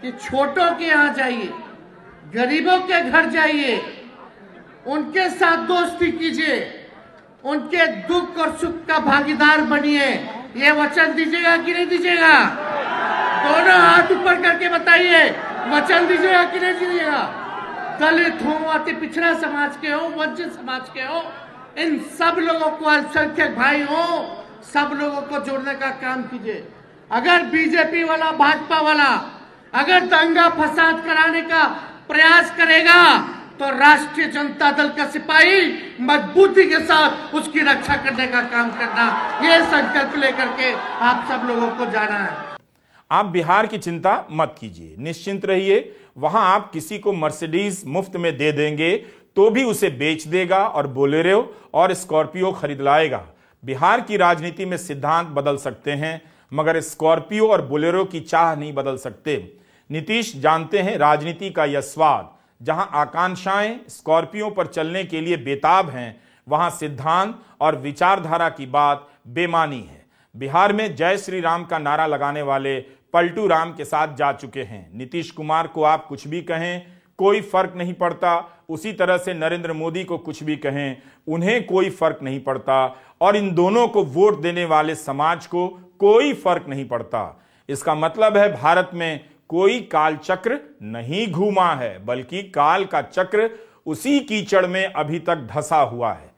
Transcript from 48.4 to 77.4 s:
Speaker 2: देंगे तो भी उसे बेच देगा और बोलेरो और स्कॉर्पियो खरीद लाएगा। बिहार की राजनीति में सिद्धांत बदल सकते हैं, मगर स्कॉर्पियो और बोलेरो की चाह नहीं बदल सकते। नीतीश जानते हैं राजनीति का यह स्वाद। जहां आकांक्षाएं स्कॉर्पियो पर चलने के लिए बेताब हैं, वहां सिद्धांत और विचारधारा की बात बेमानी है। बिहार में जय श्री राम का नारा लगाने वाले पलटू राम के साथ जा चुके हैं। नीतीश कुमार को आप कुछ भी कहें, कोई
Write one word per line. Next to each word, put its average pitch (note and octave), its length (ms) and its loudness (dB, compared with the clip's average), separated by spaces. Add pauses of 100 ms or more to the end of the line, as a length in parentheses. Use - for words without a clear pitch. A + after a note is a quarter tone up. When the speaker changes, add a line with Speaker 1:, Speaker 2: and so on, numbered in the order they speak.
Speaker 2:
देंगे D3+ 440 0 (400)
तो G#3 140 6
भी A#3+ 140 0
उसे G#3 260 0
बेच D3+ 360 -4
देगा F3+ 320 0
और G3 300 0
बोलेरो D#3+ 680 0 (200)
और F3 200 4
स्कॉर्पियो F3+ 580 -2
खरीद C#3+ 300 -6
लाएगा। C#3 420 2 (380)
बिहार D#3+ 380 2
की G#3 160 -6
राजनीति F3 480 0
में F3+ 140 -6
सिद्धांत D3+ 500 -4
बदल D3 300 -2
सकते C#3 340 -8
हैं, D#3+ 300 -6 (300)
मगर D#3 280 0
स्कॉर्पियो E3 680 0
और F#3 140 4
बोलेरो D#3+ 420 0
की F#3 160 -10
चाह E3 340 2
नहीं D3 180 -10
बदल C3+ 240 -4
सकते। B2+ 400 -8 (540)
नीतीश G#3 460 -4
जानते D#3+ 420 0
हैं G3 200 -2
राजनीति D#3 520 0
का D#3+ 140 -2
यह C#3+ 180 -2
स्वाद। C#3 460 -2 (320)
जहां D#3 320 -4
आकांक्षाएं F#3 840 -2 (100)
स्कॉर्पियो E3 600 -2
पर F#3 160 -4
चलने E3+ 380 -6
के D#3+ 160 -8
लिए E3+ 180 -2
बेताब D3 520 0
हैं, B2 300 -12 (260)
वहां D#3+ 240 0
सिद्धांत D#3+ 680 -4 (220)
और D3+ 180 2
विचारधारा E3 720 0
की C#3 180 -14
बात C#3+ 400 0 (200)
बेमानी D#3+ 520 -2
है। - 240 -20 (300)
बिहार D#3 380 2
में G#3 240 -4
जय F3 220 0
श्री F#3 220 -8
राम E3+ 240 -2
का E3 140 -6
नारा D3+ 280 0
लगाने C#3+ 360 -4
वाले C#3 360 -2 (360)
पलटू F3 320 0
राम E3 260 2
के D3+ 120 -12
साथ D#3 320 -4
जा C#3+ 160 0
चुके C3+ 300 -12
हैं। G2 320 -16
नीतीश C3 360 -10
कुमार D#3 360 -4
को D#3+ 180 -6
आप D#3 220 2
कुछ C#3 220 -14
भी E3+ 140 -8
कहें, F3 400 -6 (360)
कोई G3+ 240 2